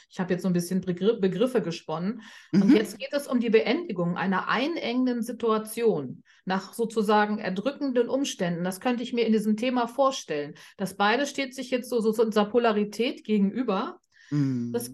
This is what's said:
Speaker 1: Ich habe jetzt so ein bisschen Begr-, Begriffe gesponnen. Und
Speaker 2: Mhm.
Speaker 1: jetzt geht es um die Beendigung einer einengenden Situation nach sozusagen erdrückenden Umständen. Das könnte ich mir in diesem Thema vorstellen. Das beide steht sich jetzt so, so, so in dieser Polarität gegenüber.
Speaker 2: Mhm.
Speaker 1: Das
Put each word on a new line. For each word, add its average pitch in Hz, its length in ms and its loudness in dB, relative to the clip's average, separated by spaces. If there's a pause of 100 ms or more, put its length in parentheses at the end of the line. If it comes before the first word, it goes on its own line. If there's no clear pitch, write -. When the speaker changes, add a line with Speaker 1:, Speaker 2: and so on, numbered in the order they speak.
Speaker 1:
Ich - 100 -10
habe 185 140 -2
jetzt 180 100 -2
so 196 60 0
ein 175 60 2
bisschen 175 260 0
Begr-, 190 400 0
Begriffe 208 400 0
gesponnen. 170 640 -4 (360)
Und 202 120 8
Speaker 2:
Mhm. - 40 10
Speaker 1:
jetzt 214 240 2
geht 269 140 -8
es 285 160 -2
um 254 120 0
die 233 100 0
Beendigung 202 640 2
einer 185 320 0
einengenden 247 760 0
Situation 220 1000 -2 (240)
nach 190 260 -4
sozusagen 214 640 2
erdrückenden 240 720 -2
Umständen. 175 560 -2
Das 185 160 -4
könnte 247 220 -2
ich 233 100 -8
mir 233 140 0
in 220 60 4
diesem 214 260 2
Thema 247 300 0
vorstellen. 202 640 -2 (240)
Das 185 180 -6
beide 233 300 2
steht 269 280 -6
sich 262 160 -10
jetzt 254 200 -4
so, 240 100 0
so, 214 120 2
so 226 100 2
in 226 80 2
dieser 208 160 2
Polarität 226 800 0
gegenüber. 214 720 0 (320)
Speaker 2:
Mhm. 131 420 0
Speaker 1:
Das 120 220 -4